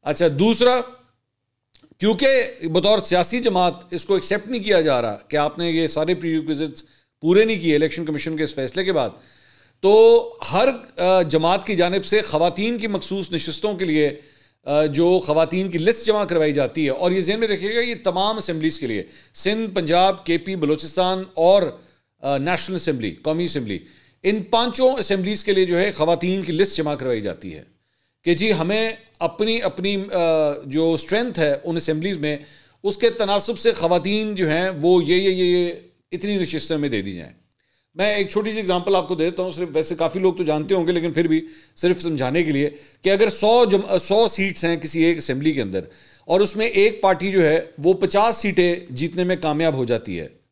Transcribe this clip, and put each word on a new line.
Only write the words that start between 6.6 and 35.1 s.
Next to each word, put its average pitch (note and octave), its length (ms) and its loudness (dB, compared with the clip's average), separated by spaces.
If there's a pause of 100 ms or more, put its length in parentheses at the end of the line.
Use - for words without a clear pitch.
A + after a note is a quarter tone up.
पूरे F#3 240 6
नहीं A3 140 -2
किए D#3+ 160 2
इलेक्शन D#3 280 0
कमीशन D#3 340 -6
के D#3 60 -2
इस D3 120 -6
फैसले C#3 280 -4
के F#3 80 -2
बाद, C3+ 180 0 (760)
तो G3 80 6 (520)
हर, G#3+ 240 2 (320)
अ, F#3 240 4
जमात E3 400 2
की G#3 120 -2
जानिब F3+ 260 2
से G#3 200 0
ख़वातीन F#3 560 0
की A3 100 -6
मखसूस G3 460 -6
नशस्तों F3+ 420 -4
के F#3+ 100 -4
लिए, D3+ 360 0 (460)
अ, D3 180 2
जो E3+ 340 2
ख़वातीन E3 500 0
की E3+ 80 -4
लिस्ट G3+ 280 0
जमा G#3 200 2
करवाई D#3+ 280 2
जाती C#3+ 320 0
है, C3+ 60 0
और F3+ 220 0
ये F#3+ 80 0
जहन G3 180 -2
में A3+ 80 0
रखिएगा, G#3 340 -2
ये A#3+ 140 -2
तमाम G3 420 -2
असेंबलीज़ D#3+ 420 -4
के C3+ 80 -6
लिए, G#2+ 200 -4 (260)
सिंध, A3 360 -2
पंजाब, F3+ 580 0
केपी, E3+ 280 -2
बलूचिस्तान F3 680 -2 (120)
और, F3 440 4 (420)
अ, C#3 140 -2
नेशनल E3+ 380 -4
असेंबली, B2+ 360 -4
कौमी D#3 340 -4
असेंबली, A#2 360 -6 (420)
इन G#3 180 0
पांचों B3 540 2
असेंबलीज़ G3+ 500 -2
के G3+ 80 2
लिए F#3 120 4
जो F3 120 0
है G3 140 2
ख़वातीन F3 520 0
की D#3+ 80 -6
लिस्ट F#3+ 260 0
जमा D3 180 -2
करवाई B2+ 260 -2
जाती F#2 300 -8
है D2+ 140 -16 (600)
कि E3+ 100 4
जी, G#3+ 160 0
हमें G#3 460 -2 (240)
अपनी, G#3+ 380 -2
अपनी, F#3+ 360 -4
अ, G3 120 -6 (600)
जो D#3+ 300 0
स्ट्रेंथ A3 400 -2
है D3+ 180 2
उन E3 200 -6
असेंबलीज़ D#3+ 440 -4
में, D3 260 -4 (380)
उसके G#3 260 0
तनासुब G#3 460 -2
से - 160 0
ख़वातीन F#3+ 640 0
जो F#3 120 0
हैं E3+ 220 0
वो F3 320 2
ये, E3 180 2